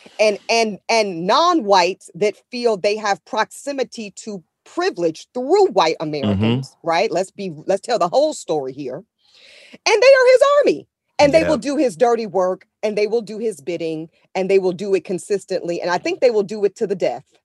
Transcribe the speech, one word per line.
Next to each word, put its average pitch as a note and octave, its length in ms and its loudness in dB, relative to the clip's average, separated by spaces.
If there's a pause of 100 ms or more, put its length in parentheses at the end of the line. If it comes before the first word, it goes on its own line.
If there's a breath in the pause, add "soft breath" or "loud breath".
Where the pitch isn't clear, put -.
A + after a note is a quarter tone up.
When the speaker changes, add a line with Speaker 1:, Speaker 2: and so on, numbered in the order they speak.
(200 loud breath)
Speaker 1:
and, G#3 180 2 (120)
and, A3+ 280 0 (120)
and G3+ 360 0
non-whites G#3 880 2
that G3+ 220 -2 (160)
feel A#3 260 -2
they G#3 200 0
have G#3 280 -2
proximity A#3 840 -6
to G3+ 320 -14 (220)
privilege G3 680 -4
through E4 360 2
white E3+ 300 2
Speaker 2:
Mm-hmm. D#3 100 -6
Speaker 1:
Americans, A#2+ 720 -2
right? E3 280 0
Let's F3+ 200 -4
be, F#3+ 200 -10 (140)
let's G3 160 -2
tell A#3 160 -2
the E3+ 120 0
whole D4 240 2
story C#3 400 -6
here. B2+ 240 -10
And F3+ 60 -16 (840 loud breath)
they A4 220 4
are C5 260 8
his A#4+ 80 4 (180)
army. C4+ 280 0 (300)
And C#4+ 160 4
they D#4+ 80 6
Speaker 2:
Yeah. - 80 0
Speaker 1:
will D4+ 80 0
do C4 200 -4
his B3 180 0
dirty A#3 300 2
work, F#3 420 -2 (140)
and G#3+ 160 -4
they G#3 80 0
will A3 160 -2
do G#3 160 -12
his G#3+ 240 -6
bidding, D#3+ 480 -6 (240)
and F#3+ 160 -2
they G3 100 6
will F#3 120 2
do F#3+ 240 -2
it F3 80 -2
consistently. F#3 760 -6
And F3 120 -4
I F3+ 80 0
think E4+ 200 -6
they B3+ 120 4
will G#3+ 120 0
do G#3 220 -6
it G3+ 120 -4
to A3 100 -4
the G3 80 -4
death. C#3+ 300 -4 (200)